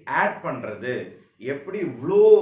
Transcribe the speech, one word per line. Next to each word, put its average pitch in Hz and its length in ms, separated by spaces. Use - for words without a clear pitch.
ஆட் 202 220
பண்றது, 120 500
எப்படி 190 240
இவ்ளோ 143 300